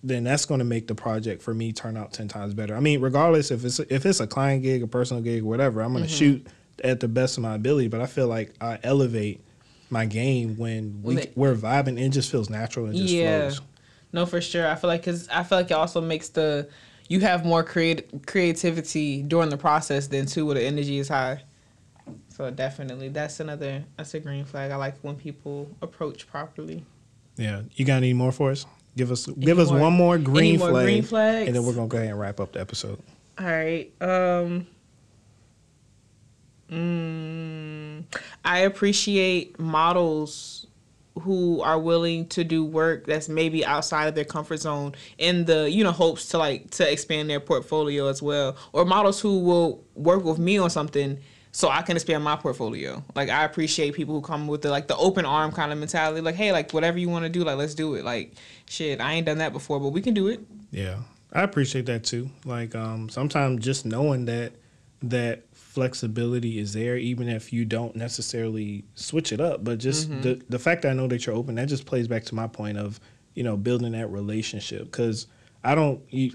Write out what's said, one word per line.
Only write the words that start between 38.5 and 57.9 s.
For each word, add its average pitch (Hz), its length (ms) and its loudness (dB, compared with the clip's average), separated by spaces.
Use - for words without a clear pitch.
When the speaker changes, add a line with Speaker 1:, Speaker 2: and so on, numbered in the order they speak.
Speaker 2:
appreciate 196 1000 2
models 160 1080 0
who 180 400 2
are 160 180 4
willing 165 480 2
to 175 160 -2
do 160 220 2
work 156 400 2
that's 151 240 -2
maybe 160 340 2
outside 151 440 0
of 156 80 -2
their 147 100 0
comfort 151 320 -6
zone 143 380 -4
in 175 260 2
the, 156 240 4
you 202 140 4
know, 180 80 4
hopes 165 380 2
to, 180 100 0
like, 147 320 -2
to 156 200 2
expand 151 380 -2
their 143 100 -2
portfolio 143 680 0
as 139 140 -2
well, 143 360 0
or 165 120 4
models 196 380 4
who 202 180 2
will 175 440 4
work 175 300 4
with 160 160 0
me 185 180 2
on 180 140 4
something 143 480 -2
so - 180 2
I 151 140 2
can 170 120 -2
expand 160 280 -2
my 151 120 0
portfolio. 135 680 -6
Like, 139 160 -2
I 143 140 2
appreciate 156 500 -2
people 147 220 -6
who 147 60 -4
come 151 260 -6
with 147 160 -4
the, 147 80 0
like, 143 160 -2
the - 100 -2
open 190 260 4
arm 156 280 2
kind 151 200 -2
of 147 60 -4
mentality, 156 420 0
like, 160 140 -2
"Hey, 202 180 0
like, 165 200 0
whatever 165 260 2
you 175 120 -2
wanna 165 200 -2
do, 175 140 -2
like, 143 140 0
let's 147 180 -4
do 156 180 -2